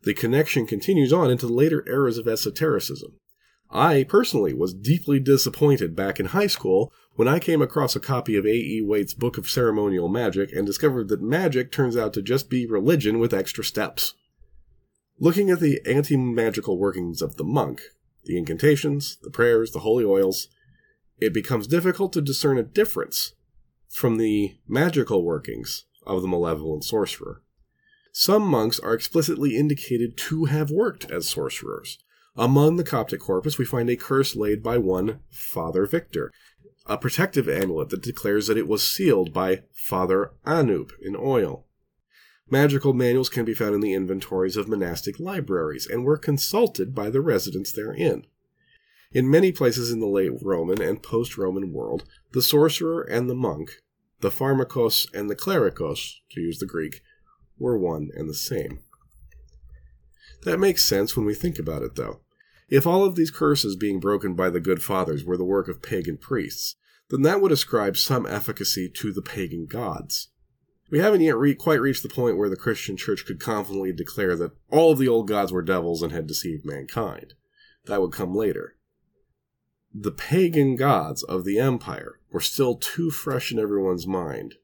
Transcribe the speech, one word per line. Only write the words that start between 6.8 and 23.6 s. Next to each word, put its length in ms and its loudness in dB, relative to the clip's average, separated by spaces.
when 140 2
I 100 6
came 240 2
across 340 0
a 40 -4
copy 380 -2
of 100 2
A 20 4
E 320 0
Waite's 320 0
Book 240 -2
of 100 -8
Ceremonial 600 2
Magic 420 0
and 140 -2
discovered 440 0
that 120 0
magic 500 0
turns 240 0
out 180 0
to 100 -2
just 260 -2
be 160 0
religion 540 2
with 160 2
extra 280 -4
steps. 520 -4
Looking 320 4
at 80 2
the 260 2
anti-magical 960 0
workings 420 -2
of 140 -6
the 80 -6
monk, 400 -2
the 120 -4
incantations, 840 0
the 80 -16
prayers, 440 2
the 80 -6
holy 220 2
oils, 440 2
it 160 0
becomes 320 -2
difficult 460 0
to 100 0
discern 360 2
a 60 0
difference 720 -2